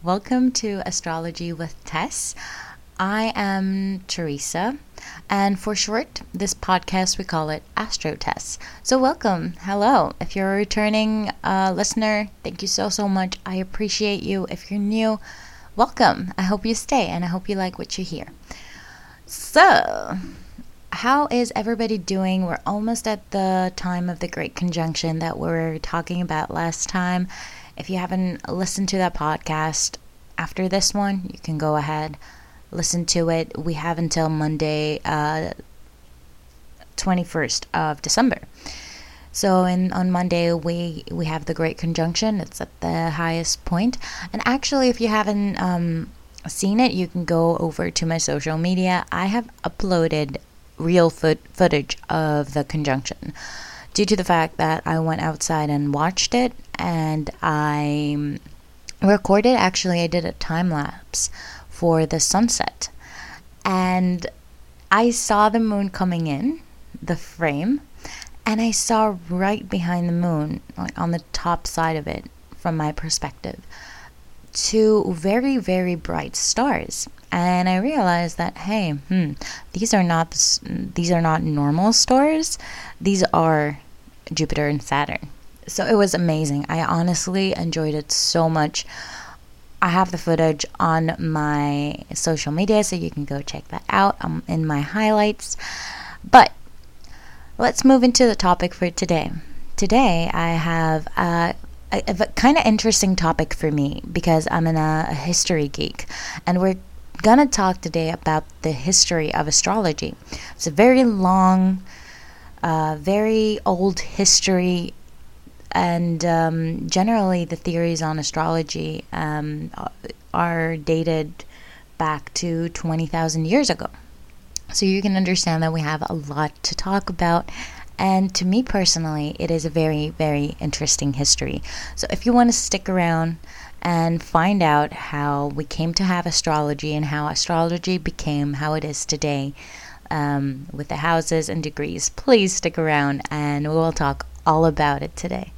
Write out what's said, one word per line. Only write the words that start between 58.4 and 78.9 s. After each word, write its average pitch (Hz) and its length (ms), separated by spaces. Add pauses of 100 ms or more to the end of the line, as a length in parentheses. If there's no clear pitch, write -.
recorded, 208 540
actually, 185 460
I 170 60
did 170 180
a 175 80
time 170 360
lapse - 600 (400)
for 160 360
the 160 140
sunset. - 720 (720)
And 185 640 (640)
I 226 200
saw 214 360
the 226 140
moon 202 300
coming 175 360
in, 208 320 (420)
the 175 140
frame, 165 640 (640)
and 214 140
I 226 120
saw 214 440 (140)
right 190 400
behind 175 400
the 170 40
moon, 165 460 (180)
like, 180 220
on 170 120
the 165 200
top - 360
side 160 280
of 151 100
it, - 200 (320)
from 170 180
my 156 160
perspective, - 680 (920)
two 214 640
very, 220 420
very 185 400
bright 160 400
stars. - 720 (240)
And 180 360
I 185 100
realized 185 600
that, 175 220
hey, 185 320